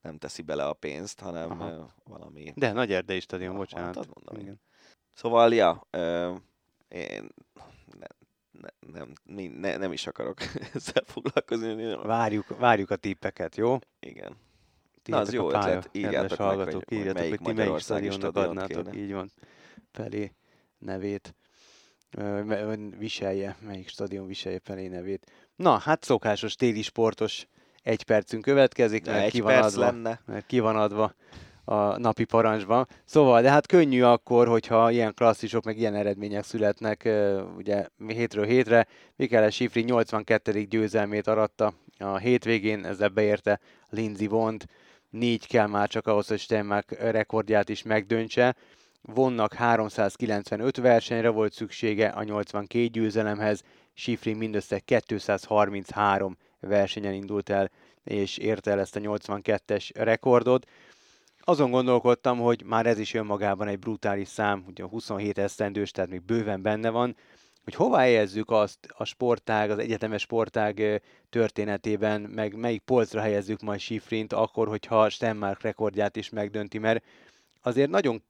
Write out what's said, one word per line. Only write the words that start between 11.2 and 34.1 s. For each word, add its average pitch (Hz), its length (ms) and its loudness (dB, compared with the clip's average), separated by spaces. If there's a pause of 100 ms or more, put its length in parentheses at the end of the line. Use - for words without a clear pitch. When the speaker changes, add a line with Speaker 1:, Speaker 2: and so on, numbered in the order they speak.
Speaker 2:
Várjuk, 110 560 -2
várjuk 113 320 2
a 101 60 -2
tippeket, 95 600 -6
jó? 120 220 0 (220)
Speaker 1:
Igen. - 360 -16 (640)
Speaker 2:
Tiétek 117 220 0
Speaker 1:
Na, 101 60 -6
az 117 40 -6
Speaker 2:
a 113 80 0
Speaker 1:
jó 87 40 0
Speaker 2:
pálya, 92 300 2
Speaker 1:
ötlet. 92 60 -6 (100)
Speaker 2:
kedves 101 100 -6
Speaker 1:
Írjátok 92 360 -2
meg, 101 80 0
Speaker 2:
hallgatók, 95 260 0
Speaker 1:
hogy, 95 160 -6
hogy 113 100 -4
Speaker 2:
írjátok, 95 220 -2
Speaker 1:
melyik 82 100 -2
Speaker 2:
hogy 104 80 -4
ti 85 60 -12
melyik 110 140 -2
Speaker 1:
magyarországi 101 520 -2
Speaker 2:
stadionnak 98 200 -6
Speaker 1:
stadiont 90 280 -2
Speaker 2:
adnátok, 95 340 -8
Speaker 1:
kéne. 101 120 -10
Speaker 2:
így 98 80 -8
van, 98 180 -8 (640)
Pelé 104 400 -8 (460)
nevét. 98 560 -8 (760)
Ö, 104 320 -6
me-, 104 200 -4
ön 107 360 -8
viselje, 98 580 -6 (100)
melyik 95 220 -14
stadion 98 380 -10
viselje 92 320 -10
Pelé 95 280 -12
nevét. 92 440 -10 (260)
Na, 170 220 4
hát 156 260 -2
szokásos 110 500 0
téli 110 280 0
sportos - 640 -2 (360)
egy 113 220 -2
percünk 110 380 0
következik, 123 640 4
Speaker 1:
De - 80 -6
Speaker 2:
mert 104 120 2
Speaker 1:
egy 110 60 2
Speaker 2:
ki 120 100 -2
van 107 120 4
Speaker 1:
perc 123 140 8
Speaker 2:
adva, 104 180 0
Speaker 1:
lenne. 113 420 -2
Speaker 2:
mert 104 200 -10
ki 120 140 0
van 110 160 2
adva 107 380 0 (500)
a 104 340 0
napi 113 260 0
parancsban. 110 600 2 (180)
Szóval, 127 380 6
de 131 80 8
hát 147 160 6
könnyű 143 360 6
akkor, 120 460 6